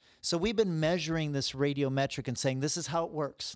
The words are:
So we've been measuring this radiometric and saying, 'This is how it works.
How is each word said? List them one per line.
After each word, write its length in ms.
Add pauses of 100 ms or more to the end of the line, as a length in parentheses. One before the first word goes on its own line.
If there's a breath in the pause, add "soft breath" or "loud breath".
(220 soft breath)
So 160
we've 180
been 240
measuring 520
this 220
radiometric 760
and 100
saying, 220
'This 180
is 100
how 180
it 60
works. 440